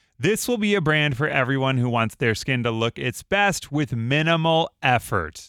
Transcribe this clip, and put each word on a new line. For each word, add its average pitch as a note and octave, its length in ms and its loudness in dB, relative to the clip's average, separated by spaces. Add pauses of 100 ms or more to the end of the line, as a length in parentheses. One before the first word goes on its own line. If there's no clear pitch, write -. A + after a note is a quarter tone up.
(180)
This F#3+ 280 -2
will A#3+ 120 0
be G#3 180 2
a G3 40 2
brand D3+ 360 2
for D3 100 -2
everyone C3+ 520 0
who B2 100 2
wants A2+ 260 0
their A#2 200 0
skin B2 280 -2
to A#2+ 80 0
look A2+ 280 -2
its B2+ 260 -6
best G3+ 480 0
with C#3+ 240 -2
minimal D#3+ 760 2 (120)
effort." A2 680 0